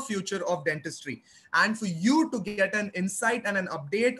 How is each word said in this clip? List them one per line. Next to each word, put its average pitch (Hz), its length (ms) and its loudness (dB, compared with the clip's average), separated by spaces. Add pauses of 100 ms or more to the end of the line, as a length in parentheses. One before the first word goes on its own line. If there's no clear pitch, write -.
future 196 400 -4
of 170 180 -2
dentistry. 151 560 -6 (320)
And 202 240 4
for 214 100 -4
you 214 440 4
to 247 80 -2
get 196 340 0
an 208 220 0
insight 220 500 0
and 202 120 0
an 185 100 -2
update 196 520 0